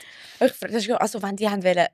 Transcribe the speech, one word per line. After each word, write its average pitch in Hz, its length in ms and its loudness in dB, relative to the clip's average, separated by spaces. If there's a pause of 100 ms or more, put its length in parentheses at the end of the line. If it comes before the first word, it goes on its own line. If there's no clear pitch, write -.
(400)
Ich 262 120 4
frage, - 200 -10
das 220 100 -2
ist 196 60 -6
ja, 233 80 0
also 214 260 -2
wenn 196 140 -4
die 208 120 0
haben 202 140 -2
wollen, 175 320 4